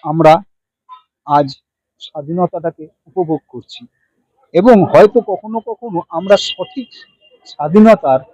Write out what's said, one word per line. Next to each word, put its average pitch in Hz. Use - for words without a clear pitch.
আমরা 156
আজ 143
স্বাধীনতাটাকে 165
উপভোগ 160
করছি। -
এবং 214
হয়তো 202
কখনো 220
কখনো 226
আমরা 190
সঠিক -
স্বাধীনতার 156